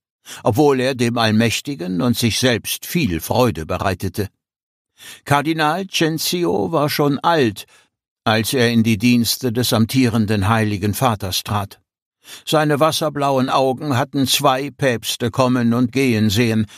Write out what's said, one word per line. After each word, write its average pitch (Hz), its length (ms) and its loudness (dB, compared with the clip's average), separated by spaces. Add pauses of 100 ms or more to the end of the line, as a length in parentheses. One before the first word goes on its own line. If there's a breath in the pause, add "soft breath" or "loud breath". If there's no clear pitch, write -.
(420 loud breath)
obwohl 135 380 4
er 127 160 0
dem 120 220 0
Allmächtigen 117 840 0
und 123 140 0
sich 113 240 0
selbst 123 440 -2
viel 98 360 -2
Freude 101 440 0
bereitete. 92 640 -4 (960 loud breath)
Kardinal 156 640 0
Cenzio 175 840 -2
war 147 160 0
schon 143 320 0
alt, 139 460 0 (580 soft breath)
als 110 300 0
er 120 180 2
in 117 100 4
die 110 160 2
Dienste 120 540 2
des 117 200 -2
amtierenden 110 760 2
Heiligen 104 460 0
Vaters 101 500 -2
trat. 104 360 -6 (640 loud breath)
Seine 151 360 0
wasserblauen 143 680 0
Augen 135 480 0
hatten 135 300 0
zwei 135 460 0
Päpste 120 580 -2
kommen 123 440 2
und 120 180 0
gehen 117 360 2
sehen, 110 380 2 (120)